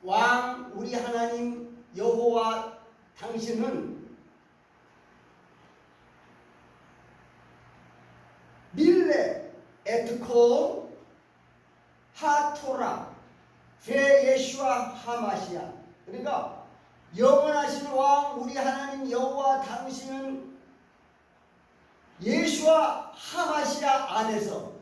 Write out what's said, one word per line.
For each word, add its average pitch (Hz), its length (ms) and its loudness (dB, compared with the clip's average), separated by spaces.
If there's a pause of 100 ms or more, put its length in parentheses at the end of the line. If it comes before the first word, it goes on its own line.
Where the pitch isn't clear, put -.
왕, 247 720 0
우리 247 220 -8
하나님 240 800 -4 (180)
여호와, 226 840 0 (400)
당신은 226 880 -6 (4000)
밀레 330 800 4 (340)
에트코 240 1120 2 (1160)
하토라 294 1000 -2 (720)
베 277 480 6
예슈아 262 560 0
하마시아. 185 840 -6 (320)
그러니까 - 640 -8 (480)
영원하신 285 760 4
왕, 269 500 2
우리 254 140 -8
하나님 269 560 -4
여호와, 269 500 0
당신은 269 960 -10 (1600)
예수와 311 920 2
하마시아 294 1040 -2
안에서 - 640 -4